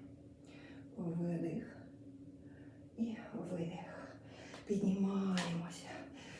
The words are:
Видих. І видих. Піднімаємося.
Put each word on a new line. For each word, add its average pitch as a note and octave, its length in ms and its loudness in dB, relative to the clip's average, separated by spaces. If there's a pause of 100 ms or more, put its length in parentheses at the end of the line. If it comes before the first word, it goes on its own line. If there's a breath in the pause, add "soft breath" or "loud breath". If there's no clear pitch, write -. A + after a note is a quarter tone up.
(960 loud breath)
Видих. E3+ 800 2 (1200 loud breath)
І A3+ 180 2 (180)
видих. - 840 -2 (520 loud breath)
Піднімаємося. F#3+ 1200 6 (500 loud breath)